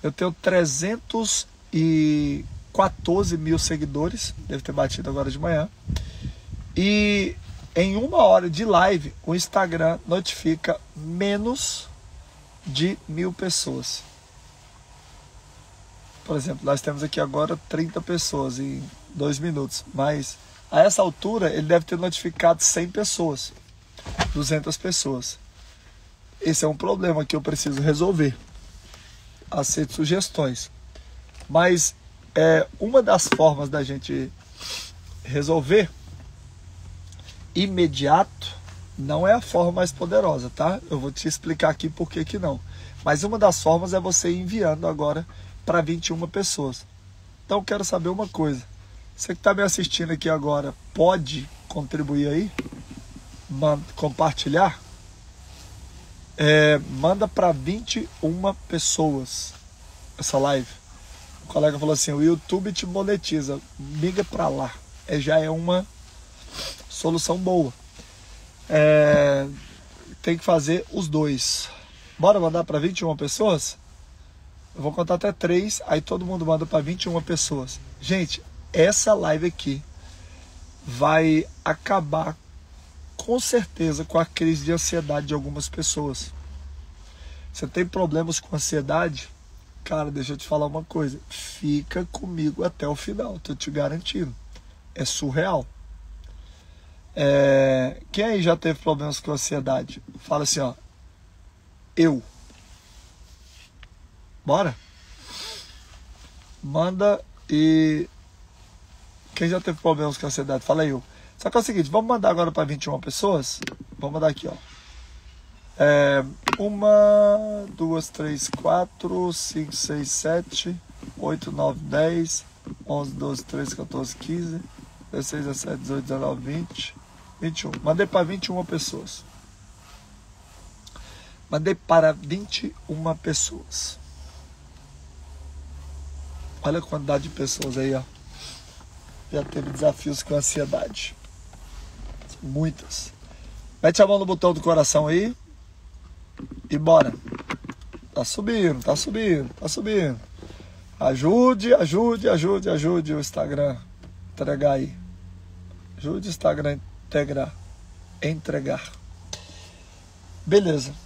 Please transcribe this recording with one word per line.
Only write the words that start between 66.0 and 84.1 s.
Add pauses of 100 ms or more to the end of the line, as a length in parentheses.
solução
boa. (960)
É, (720)
tem
que
fazer
os
dois. (500)
Bora
mandar
pra
vinte
e
uma
pessoas? (1000)
Eu
vou
contar
até
três,
aí
todo
mundo
manda
pra
vinte
e
uma
pessoas. (200)
Gente, (320)
essa
live
aqui (1040)
vai (180)
acabar (800)
com
certeza
com